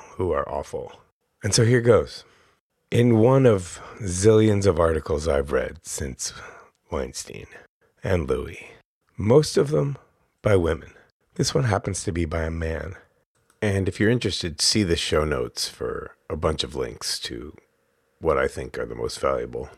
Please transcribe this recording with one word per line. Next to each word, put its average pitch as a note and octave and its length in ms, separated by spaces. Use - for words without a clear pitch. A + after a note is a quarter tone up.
who F#2 160
are C#2+ 160
awful?" C#2+ 460
And G#2 100
so A#2 120
here A#2+ 160
goes. A2 420
In A#2 300
one C3 260
of G2 360
zillions G#2 640
of E2+ 140
articles D#2+ 480
I've C#2 240
read B1+ 320
since - 500
Weinstein - 580
and E2+ 280
Louis, - 420
most C3 400
of D3 140
them C#3+ 260
by G#2+ 140
women. D#2+ 360
This - 180
one C#3+ 120
happens G2+ 380
to G#2 80
be E2+ 120
by E2 200
a E2 80
man. D#2+ 440
And G2 260
if - 120
you're G#2 100
interested, G2 500
see - 240
the E2 120
show D#2 280
notes C2 460
for - 460
a - 60
bunch D#2+ 280
of C2 120
links B1 440
to B1 360
what D#2 180
I C2 100
think C2 300
are A#1+ 80
the A1+ 100
most A1+ 240
valuable B1 580